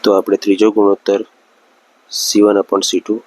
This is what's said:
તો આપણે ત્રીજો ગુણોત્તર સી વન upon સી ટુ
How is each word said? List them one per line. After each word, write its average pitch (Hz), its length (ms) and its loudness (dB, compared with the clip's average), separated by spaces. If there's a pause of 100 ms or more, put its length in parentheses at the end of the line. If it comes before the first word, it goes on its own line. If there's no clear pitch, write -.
તો - 140 0
આપણે 98 260 0
ત્રીજો 101 340 2
ગુણોત્તર 101 440 0 (880)
સી - 340 -2
વન 104 180 2
upon 98 280 -2
સી 92 120 -4
ટુ 107 120 -6 (120)